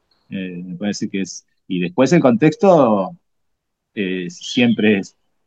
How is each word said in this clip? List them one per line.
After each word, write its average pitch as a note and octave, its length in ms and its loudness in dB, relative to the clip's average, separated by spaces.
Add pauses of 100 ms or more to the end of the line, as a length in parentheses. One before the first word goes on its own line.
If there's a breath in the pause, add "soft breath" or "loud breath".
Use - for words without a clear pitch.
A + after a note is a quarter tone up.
(300)
Eh, F#2 340 -10
me F2+ 120 -12
parece G2+ 340 -6
que G2 100 -6
es, - 260 -10 (220)
y F2+ 120 -4
después F2+ 340 0
el E3+ 60 6
contexto, C3+ 920 4 (800)
eh, F#2 360 -4
siempre G#2+ 680 0
es, - 180 -10 (300)